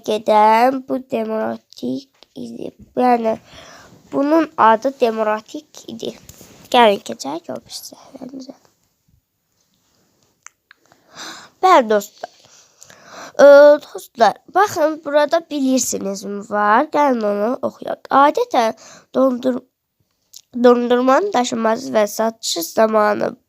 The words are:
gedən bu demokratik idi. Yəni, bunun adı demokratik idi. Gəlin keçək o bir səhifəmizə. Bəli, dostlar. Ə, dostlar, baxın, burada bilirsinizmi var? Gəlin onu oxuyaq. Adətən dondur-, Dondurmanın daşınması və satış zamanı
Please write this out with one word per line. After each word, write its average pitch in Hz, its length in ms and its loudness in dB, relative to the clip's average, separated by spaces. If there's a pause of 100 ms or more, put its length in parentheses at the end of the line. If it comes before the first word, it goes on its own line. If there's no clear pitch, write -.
gedən 220 840 2
bu 269 100 -4 (120)
demokratik 226 1200 -8
idi. 240 360 -14 (260)
Yəni, 240 380 0 (800)
bunun 294 440 0
adı 220 440 2
demokratik 220 880 -6
idi. 226 240 -12 (640)
Gəlin 220 320 4
keçək 269 480 -12
o - 80 -16
bir - 160 -18
səhifəmizə. - 720 -20 (3000)
Bəli, 311 240 4
dostlar. - 420 -4 (1040)
Ə, 277 120 6 (420)
dostlar, - 540 -4 (120)
baxın, 320 500 -2
burada 294 360 0 (100)
bilirsinizmi 202 1000 -4
var? 208 420 0
Gəlin 254 400 0
onu 208 300 -4
oxuyaq. - 480 -10
Adətən 277 680 0 (400)
dondur-, 254 480 -2 (920)
Dondurmanın 247 760 2
daşınması 247 580 -4
və 214 160 0
satış 226 600 -6
zamanı 220 680 0 (140)